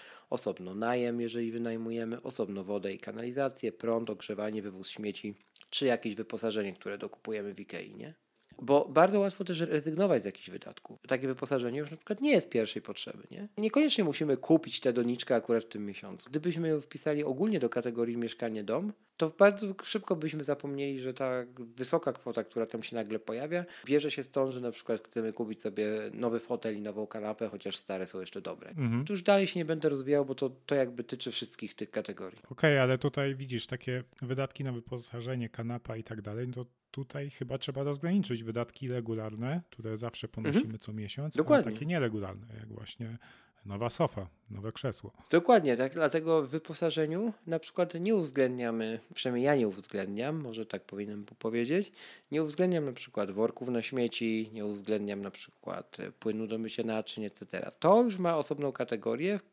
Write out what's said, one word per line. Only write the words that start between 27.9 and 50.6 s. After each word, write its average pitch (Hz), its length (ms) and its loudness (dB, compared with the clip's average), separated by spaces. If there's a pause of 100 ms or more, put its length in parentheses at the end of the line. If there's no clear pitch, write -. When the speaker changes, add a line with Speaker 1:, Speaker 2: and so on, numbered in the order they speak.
Speaker 1:
są 95 120 -8
jeszcze 92 220 -8
dobre. - 280 -10
Speaker 2:
Mhm. 127 360 0
Speaker 1:
Tu 202 80 -4
już 185 100 -4
dalej 196 240 6
się 185 120 -4
nie 165 60 0
będę 160 240 2
rozwijał, 139 360 2
bo 131 100 -4
to, 135 140 0 (160)
to 143 100 0
jakby 123 280 0
tyczy 123 280 -6
wszystkich - 440 -8
tych - 160 -8
kategorii. 95 480 -6 (100)
Speaker 2:
Okej, 143 300 4
ale 131 180 6
tutaj 139 380 0
widzisz, 127 320 -4
takie 127 360 -4 (180)
wydatki 135 420 -4
na 131 80 -2
wyposażenie, 120 800 -6
kanapa 117 480 -6
i 113 60 -8
tak 110 180 -10
dalej, 107 260 -6
no 123 60 -6
to 123 120 -8 (260)
tutaj 143 380 -8
chyba 135 280 -6
trzeba 139 260 -4
rozgraniczyć 143 600 2
wydatki 117 440 -4
regularne, 113 840 -2
które 110 280 -6
zawsze 113 300 -6
ponosimy 147 360 2
Speaker 1:
Mhm. 110 160 -6
Speaker 2:
co 110 140 -12
miesiąc, 110 420 -6
Speaker 1:
Dokładnie. 240 360 6
Speaker 2:
a - 20 -2
takie 113 120 -6
nieregularne, 107 600 0 (140)
jak 107 140 -14
właśnie 110 440 -10 (480)
nowa 101 240 0
sofa, 113 380 0 (220)
nowe 104 220 -8
krzesło. - 400 -6 (200)
Speaker 1:
Dokładnie, 170 460 8
tak, 131 160 2
dlatego 160 500 4
w 131 60 -4
wyposażeniu 160 840 0 (140)
na 165 120 0
przykład 165 340 -2
nie 185 220 2
uwzględniamy, 123 840 2 (140)
przynajmniej 123 320 0
ja 147 100 6
nie 120 120 6
uwzględniam, 101 760 -2
może 113 240 -6